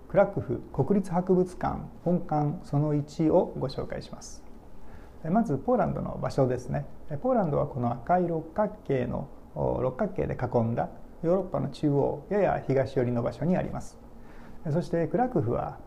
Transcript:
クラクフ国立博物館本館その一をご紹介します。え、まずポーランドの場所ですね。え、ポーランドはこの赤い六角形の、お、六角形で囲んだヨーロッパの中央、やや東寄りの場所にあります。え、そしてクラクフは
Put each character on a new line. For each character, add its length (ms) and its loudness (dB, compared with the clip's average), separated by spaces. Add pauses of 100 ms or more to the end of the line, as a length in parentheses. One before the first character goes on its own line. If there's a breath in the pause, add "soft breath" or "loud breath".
ク 80 -2
ラ 100 8
ク 140 -4
フ 200 -2 (120)
国 280 4
立 120 -2
博 220 4
物 220 2
館 240 -2 (240)
本 160 2
館 440 0
そ 140 0
の 160 2
一 360 2
を 280 6
ご 100 0
紹 180 -6
介 160 -8
し 100 -14
ま 100 -12
す。 200 -14 (800 loud breath)
え、 60 -2
ま 120 6
ず 160 0
ポ 160 2
ー 20 6
ラ 80 4
ン 100 0
ド 60 -2
の 220 -4
場 80 -2
所 180 4
で 100 0
す 100 -8
ね。 180 -4 (240)
え、 60 -4
ポ 140 0
ー 40 4
ラ 100 4
ン 60 0
ド 80 2
は 80 2
こ 140 -6
の 120 0
赤 280 2
い 80 2
六 240 -4
角 200 0 (120)
形 220 0
の、 220 -4 (260)
お、 280 0
六 140 0
角 160 -2
形 140 -2
で 140 -2
囲 200 0
ん 140 2
だ 140 0 (340)
ヨ 100 2
ー 40 4
ロ 60 2
ッ 20 -6
パ 160 -4
の 80 -2
中 220 0
央、 400 2
や 100 2
や 260 2
東 300 2
寄 80 4
り 80 0
の 100 0
場 100 -2
所 120 -6
に 120 4
あ 60 2
り 80 -4
ま 100 -6
す。 180 -12 (680 loud breath)
え、 40 -2
そ 120 2
し 60 -6
て 200 2
ク 80 0
ラ 120 4
ク 140 2
フ 100 0
は 340 -2